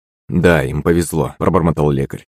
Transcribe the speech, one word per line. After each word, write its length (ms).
«Да, 360
им 180
повезло», 560
пробормотал 520
лекарь. 360